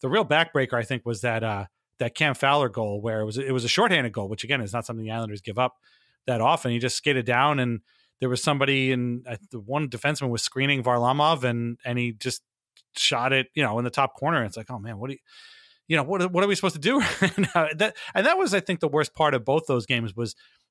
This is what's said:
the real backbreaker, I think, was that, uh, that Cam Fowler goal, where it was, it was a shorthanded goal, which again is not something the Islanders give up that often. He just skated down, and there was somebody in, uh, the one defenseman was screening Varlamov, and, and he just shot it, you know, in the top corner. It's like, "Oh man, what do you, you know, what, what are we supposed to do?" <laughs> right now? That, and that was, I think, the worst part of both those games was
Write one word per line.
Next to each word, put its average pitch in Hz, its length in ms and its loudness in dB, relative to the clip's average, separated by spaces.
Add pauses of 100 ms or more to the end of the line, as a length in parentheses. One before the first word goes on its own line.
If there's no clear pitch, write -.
the 135 60 -2
real 202 160 2
backbreaker, 147 500 2
I 117 80 0
think, 120 220 -4
was 113 180 -4
that, 113 200 0
uh, 101 240 -4 (320)
that 117 160 -2
Cam 147 200 2
Fowler 139 340 4
goal, 104 320 -4
where 110 200 -2
it 107 40 0
was, 107 140 -6
it 135 140 -2
was 123 120 0
a 117 40 -2
shorthanded 170 440 2
goal, 101 160 -6
which 107 160 -8
again 131 160 -2
is 98 120 -6
not 117 140 -4
something 113 180 -8
the 110 80 -6
Islanders 107 280 -6
give 104 180 -8
up 127 180 0 (540)
that 117 100 0
often. 135 300 2
He 120 80 0
just 120 180 -2
skated 131 300 0
down, 135 340 4
and 117 200 -2 (400)
there 127 100 0
was 123 120 -2
somebody 135 480 2
in, 123 380 -2
uh, 117 80 -8 (140)
the 117 100 -12
one 135 280 -4
defenseman 135 420 -2
was 113 120 -2
screening 135 400 0
Varlamov, 127 640 2
and, 117 400 -2
and 123 140 -2
he 120 140 -2
just 117 300 -6 (540)
shot 127 360 0
it, 131 220 2
you 151 80 0
know, 113 160 0
in 120 60 0
the 120 60 -2
top 139 240 0
corner. 147 300 0
It's 98 120 -8
like, 110 140 -14
"Oh 123 80 -10
man, 107 200 -12
what 127 120 -8
do 135 40 -8
you, - 60 -16 (640)
you 165 100 0
know, 160 60 2
what, 180 300 0
what 175 100 4
are 202 60 4
we 196 60 4
supposed 180 200 0
to 156 60 -10
do?" 233 200 2
<laughs> - 200 -2
right 190 180 2
now? 170 380 2
That, 214 200 0 (180)
and 202 120 2
that 339 120 4
was, 320 160 2
I 190 60 2
think, 170 200 -4
the 160 80 0
worst 143 260 0
part 151 200 2
of 117 100 0
both 135 220 2
those 123 200 0
games 113 300 -2
was 113 180 -4 (360)